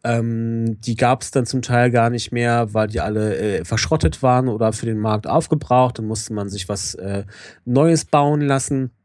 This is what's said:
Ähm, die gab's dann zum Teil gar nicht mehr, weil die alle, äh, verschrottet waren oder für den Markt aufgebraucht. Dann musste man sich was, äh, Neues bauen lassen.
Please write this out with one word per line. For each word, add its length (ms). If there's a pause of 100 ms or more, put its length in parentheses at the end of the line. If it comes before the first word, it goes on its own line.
Ähm, 760
die 140
gab's 360
dann 140
zum 160
Teil 300
gar 180
nicht 240
mehr, 400
weil 160
die 120
alle, 360
äh, 280
verschrottet 580
waren 260
oder 240
für 140
den 120
Markt 280
aufgebraucht. 720
Dann 80
musste 260
man 160
sich 220
was, 240
äh, 300 (420)
Neues 400
bauen 340
lassen. 520 (120)